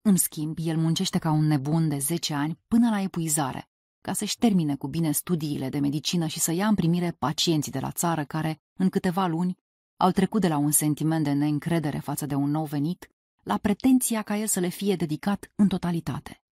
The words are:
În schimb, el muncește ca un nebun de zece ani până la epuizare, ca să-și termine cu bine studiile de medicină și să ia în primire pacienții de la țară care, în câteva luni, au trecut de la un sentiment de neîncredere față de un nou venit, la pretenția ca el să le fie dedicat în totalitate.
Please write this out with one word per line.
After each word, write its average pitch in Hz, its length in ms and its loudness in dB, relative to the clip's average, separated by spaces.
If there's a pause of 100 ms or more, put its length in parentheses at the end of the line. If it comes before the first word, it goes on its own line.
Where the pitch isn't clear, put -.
În 196 160 4
schimb, 156 440 -2
el 160 160 0
muncește 165 420 0
ca 165 120 0
un 156 140 4
nebun 151 440 2
de 143 100 -2
zece 156 360 -4
ani 147 340 -4
până 233 220 4
la 208 100 0
epuizare, 160 680 -4 (360)
ca - 80 -6
să-și 196 260 -4
termine 175 380 2
cu 143 120 -8
bine 156 240 0
studiile 147 560 -2
de 147 100 -4
medicină 147 480 0
și 156 120 -6
să 165 140 -2
ia 185 140 0
în 220 80 4
primire 175 360 0
pacienții 151 640 -2
de 135 60 -4
la 135 120 -4
țară 160 340 -2
care, 156 360 -4 (180)
în 185 100 2
câteva 190 380 0
luni, 175 300 -2 (400)
au 185 140 4
trecut 190 300 2
de 180 80 2
la 156 80 2
un 147 140 2
sentiment 151 540 2
de 143 80 0
neîncredere 147 680 0
față 147 280 -6
de 139 80 -4
un 143 160 0
nou 156 140 0
venit, 147 440 -4 (340)
la 202 140 -2
pretenția 226 680 2
ca 208 140 -4
el 214 100 -4
să 202 140 0
le 175 80 2
fie 196 280 0
dedicat 175 580 -4
în 202 140 4
totalitate. 170 840 -4